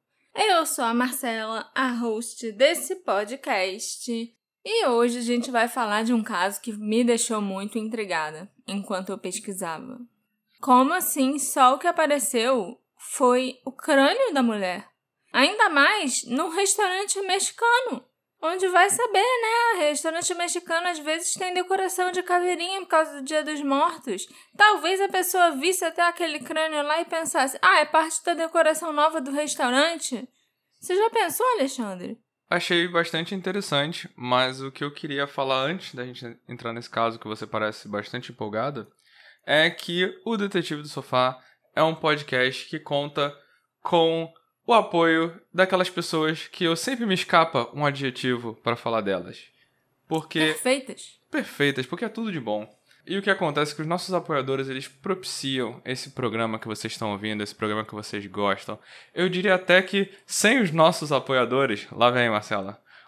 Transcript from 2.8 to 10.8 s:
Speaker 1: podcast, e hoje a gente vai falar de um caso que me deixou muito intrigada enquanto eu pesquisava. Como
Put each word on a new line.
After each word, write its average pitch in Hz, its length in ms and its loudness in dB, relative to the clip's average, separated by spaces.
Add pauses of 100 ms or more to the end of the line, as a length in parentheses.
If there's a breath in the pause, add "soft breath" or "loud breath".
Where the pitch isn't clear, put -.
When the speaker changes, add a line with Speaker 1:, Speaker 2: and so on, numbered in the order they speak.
Speaker 1:
podcast, 226 1400 -4 (300)
e 427 240 0
hoje 240 300 4
a 247 40 -4
gente 240 300 0
vai 233 160 4
falar 226 380 0
de 247 80 2
um 226 100 2
caso 196 380 -2
que 233 100 -8
me 214 320 0
deixou 226 380 2
muito 196 360 -6
intrigada 190 720 -6 (160)
enquanto 190 440 -6
eu 190 80 -6
pesquisava. 180 840 -10 (600)
Como 262 320 6